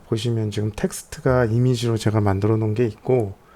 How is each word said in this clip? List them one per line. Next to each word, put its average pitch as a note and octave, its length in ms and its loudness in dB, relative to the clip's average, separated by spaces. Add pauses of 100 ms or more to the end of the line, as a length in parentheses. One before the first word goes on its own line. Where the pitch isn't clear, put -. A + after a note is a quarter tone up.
보시면 A2+ 440 -2
지금 G#2 200 -2
텍스트가 - 760 -2
이미지로 A#2+ 500 2
제가 G#2+ 240 0
만들어 G2+ 360 2
놓은 A2 180 -2
게 B2 100 0
있고 A2 500 -2 (220)